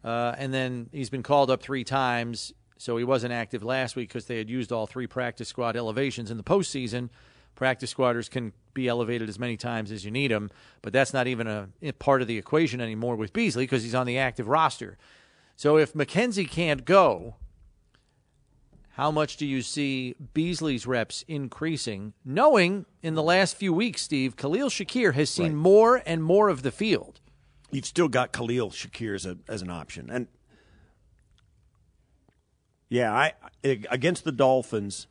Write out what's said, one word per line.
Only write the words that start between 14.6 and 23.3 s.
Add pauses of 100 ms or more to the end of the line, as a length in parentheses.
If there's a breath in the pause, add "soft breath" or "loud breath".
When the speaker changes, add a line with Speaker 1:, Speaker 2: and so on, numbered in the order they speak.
Speaker 1:
So
if
McKenzie
can't
go, (1600)
how
much
do
you
see (200)
Beasley's
reps
increasing, (120)
knowing (160)
in
the
last